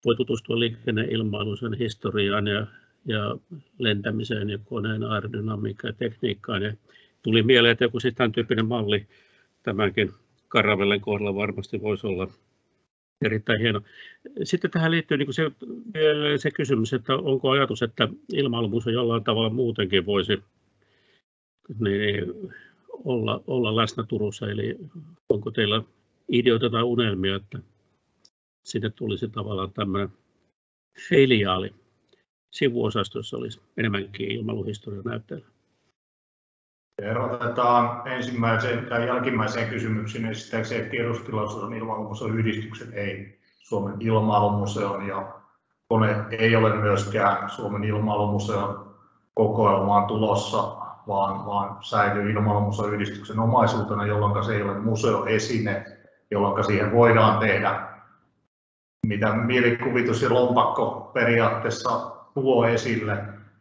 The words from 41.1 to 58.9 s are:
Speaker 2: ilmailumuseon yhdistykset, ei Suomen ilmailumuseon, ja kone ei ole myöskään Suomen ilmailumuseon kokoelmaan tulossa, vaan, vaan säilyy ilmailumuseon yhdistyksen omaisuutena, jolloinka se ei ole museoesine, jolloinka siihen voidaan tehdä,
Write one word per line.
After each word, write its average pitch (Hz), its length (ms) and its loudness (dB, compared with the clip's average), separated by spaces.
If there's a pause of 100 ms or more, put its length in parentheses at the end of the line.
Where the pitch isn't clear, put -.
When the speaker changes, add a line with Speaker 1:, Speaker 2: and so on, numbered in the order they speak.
Speaker 2:
ilmailumuseon 110 600 -4
yhdistykset, 110 540 -4
ei 101 460 -8 (200)
Suomen 101 400 -4
ilmailumuseon, 104 1080 2
ja 92 340 -8 (480)
kone 107 420 2
ei 113 240 4
ole 110 200 6
myöskään 101 760 2
Suomen 104 340 -6
ilmailumuseon 104 1120 -2 (380)
kokoelmaan 101 720 4
tulossa, 107 500 0 (500)
vaan, 98 380 -2
vaan 101 380 -4
säilyy 104 480 0
ilmailumuseon 104 600 0
yhdistyksen 104 460 -6
omaisuutena, 107 680 2
jolloinka 104 380 2
se 110 120 -2
ei 104 60 0
ole 101 180 -2
museoesine, 107 1160 0 (340)
jolloinka 101 320 2
siihen 101 280 2
voidaan 113 480 8
tehdä, 101 480 0 (1200)